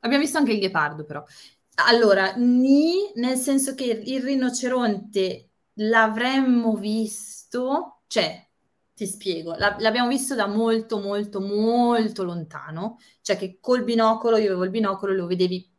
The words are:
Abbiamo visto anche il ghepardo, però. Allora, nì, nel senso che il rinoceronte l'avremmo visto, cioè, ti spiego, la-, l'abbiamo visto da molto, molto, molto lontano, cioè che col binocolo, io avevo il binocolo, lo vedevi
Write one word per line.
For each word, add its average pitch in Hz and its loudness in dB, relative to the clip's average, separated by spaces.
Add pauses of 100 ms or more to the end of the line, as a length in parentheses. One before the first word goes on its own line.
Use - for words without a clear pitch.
Abbiamo 277 2
visto 311 0
anche 240 4
il 208 0
ghepardo, 156 -2
però. 151 -12 (640)
Allora, 196 4
nì, 277 4
nel 247 -2
senso 269 0
che 269 -8
il 240 -4
rinoceronte 247 -2 (260)
l'avremmo 226 2
visto, 226 -6
cioè, - -4 (480)
ti 202 -8
spiego, 165 -6
la-, 202 0
l'abbiamo 220 2
visto 269 -2
da 214 0
molto, 220 0
molto, 202 -4
molto 220 2
lontano, 165 -8 (240)
cioè 190 -2
che 185 -10
col 247 0
binocolo, 226 2
io 214 2
avevo 185 0
il 190 -4
binocolo, 196 -2
lo 180 -2
vedevi 180 -2